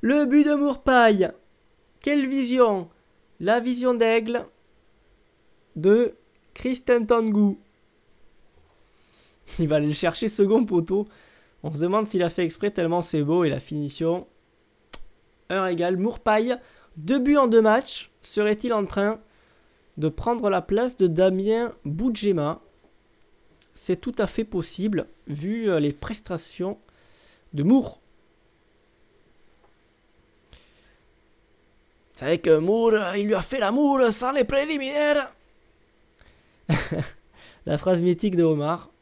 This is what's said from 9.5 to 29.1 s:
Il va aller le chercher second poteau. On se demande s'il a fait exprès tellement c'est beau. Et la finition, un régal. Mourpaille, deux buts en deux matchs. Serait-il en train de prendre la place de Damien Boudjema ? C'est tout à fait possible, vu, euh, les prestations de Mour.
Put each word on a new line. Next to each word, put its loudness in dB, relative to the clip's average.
Il 0
va 2
aller 2
le -2
chercher -2
second 2
poteau. -2
On -8
se -8
demande 0
s'il -2
a 0
fait -2
exprès -4
tellement -2
c'est -2
beau. 2
Et 0
la -4
finition, -6
un 0
régal. -2
Mourpaille, 0
deux -2
buts 2
en 4
deux 6
matchs. 0
Serait-il -2
en 0
train -2
de -2
prendre -2
la 0
place -2
de 4
Damien 0
Boudjema ? -2
C'est -6
tout -10
à 0
fait -6
possible, -4
vu, -4
euh, 2
les 0
prestations -8
de -4
Mour. 2